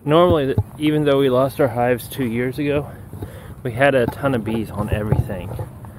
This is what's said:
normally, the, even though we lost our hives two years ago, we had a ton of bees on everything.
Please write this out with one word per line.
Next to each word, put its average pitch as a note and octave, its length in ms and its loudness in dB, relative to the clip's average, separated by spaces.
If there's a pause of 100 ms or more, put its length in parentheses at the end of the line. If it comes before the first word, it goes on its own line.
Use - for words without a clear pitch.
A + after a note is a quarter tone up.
normally, D3+ 480 4
the, G#2+ 100 0 (160)
even D3+ 260 2
though C#3 140 4
we C#3 120 4
lost B2+ 300 2
our C#3+ 80 4
hives A#2+ 400 0
two C3+ 180 -4
years B2 320 -2
ago, C#3+ 320 -2 (720)
we B2+ 100 -6
had C3+ 220 4
a A#2+ 120 4
ton - 280 -2
of A2+ 100 -2
bees A2 260 -4
on G2+ 200 -4
everything. G2+ 600 -2 (480)